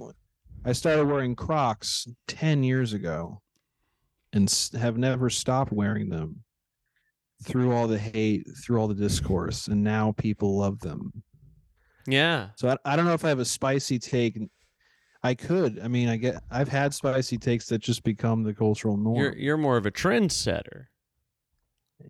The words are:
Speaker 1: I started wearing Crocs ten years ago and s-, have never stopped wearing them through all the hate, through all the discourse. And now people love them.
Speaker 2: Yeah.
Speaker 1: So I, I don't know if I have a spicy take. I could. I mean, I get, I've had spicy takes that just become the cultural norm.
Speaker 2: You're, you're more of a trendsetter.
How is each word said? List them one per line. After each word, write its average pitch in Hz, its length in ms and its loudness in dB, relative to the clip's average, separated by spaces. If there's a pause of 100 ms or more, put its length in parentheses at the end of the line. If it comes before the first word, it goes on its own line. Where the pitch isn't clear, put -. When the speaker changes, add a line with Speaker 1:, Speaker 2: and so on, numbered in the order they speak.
(640)
Speaker 1:
I 123 80 0
started 156 340 2
wearing 131 300 0
Crocs 131 720 -2 (180)
ten 156 380 2
years 127 280 2
ago 87 480 -6 (920)
and 101 160 4
s-, - 240 -2
have 117 260 0
never 127 320 2
stopped 131 420 0
wearing 104 380 0
them 80 320 -6 (1000)
through 123 280 2
all 120 140 2
the 110 120 0
hate, 107 480 -2 (180)
through 120 160 2
all 110 80 2
the 104 60 -2
discourse. 92 720 -2
And 104 160 2
now 107 340 2
people 101 400 0
love 101 220 0
them. - 420 -10 (840)
Speaker 2:
Yeah. 135 480 2
Speaker 1:
So 123 120 0
I, 131 160 4
I 143 120 2
don't 170 100 4
know 170 80 4
if 160 100 -2
I 165 40 2
have 143 100 2
a 123 60 0
spicy 135 560 0
take. 117 360 0 (840)
I 127 120 2
could. 160 440 0
I 107 80 -10
mean, 123 220 2
I 113 80 2
get, 123 340 -2
I've 127 180 0
had 139 240 0
spicy 131 460 -2
takes 120 280 0
that 113 120 -2
just 117 240 -2
become 113 400 0
the 107 100 -2
cultural 107 440 0
norm. 110 240 0
Speaker 2:
You're, 139 160 0
you're 147 200 0
more 139 200 2
of 104 100 2
a 101 60 0
trendsetter. - 960 0 (1200)